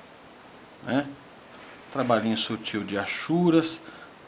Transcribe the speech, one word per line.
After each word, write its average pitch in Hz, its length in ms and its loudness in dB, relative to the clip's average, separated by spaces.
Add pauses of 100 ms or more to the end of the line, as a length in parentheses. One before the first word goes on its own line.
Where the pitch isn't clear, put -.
(840)
né? 135 220 0 (880)
Trabalhinho 113 460 2
sutil 107 460 -4
de 98 140 -4
achuras, 160 840 2 (480)